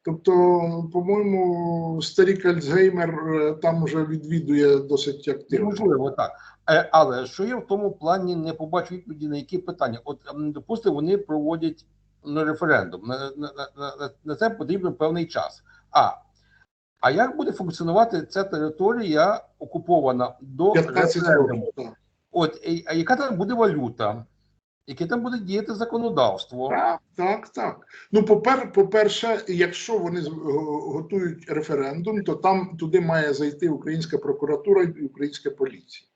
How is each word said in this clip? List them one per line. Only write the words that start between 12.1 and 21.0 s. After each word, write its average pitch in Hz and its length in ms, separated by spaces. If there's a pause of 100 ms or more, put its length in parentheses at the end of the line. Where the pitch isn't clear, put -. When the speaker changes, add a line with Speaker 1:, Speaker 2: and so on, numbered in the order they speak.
Speaker 2:
ну, 151 180
референдум. 135 640
На, 127 120
на, 139 340 (260)
на, 139 220
на, 139 100 (140)
на 151 120
це 226 140
потрібен 180 440
певний 160 320
час. - 380 (280)
А, 120 200 (880)
а 127 120
як 254 260
буде 254 140
функціонувати 180 760
ця 196 180
територія, 180 1000 (160)
окупована 139 840
до 139 300
Speaker 1:
П'ятнадцять 175 500